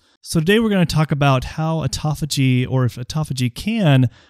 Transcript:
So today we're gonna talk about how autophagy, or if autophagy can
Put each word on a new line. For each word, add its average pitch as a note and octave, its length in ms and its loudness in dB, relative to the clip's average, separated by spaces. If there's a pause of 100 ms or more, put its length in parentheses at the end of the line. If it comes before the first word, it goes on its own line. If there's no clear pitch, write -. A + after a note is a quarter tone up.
(220)
So - 160 -4
today F#3+ 200 2
we're A3+ 100 2
gonna G3 160 2
talk D#3 280 0
about C#3 320 2
how D#3+ 340 -4
autophagy, C3+ 880 -2
or B2+ 160 0
if A#2 120 -2
autophagy B2+ 580 -6
can D3+ 560 2 (200)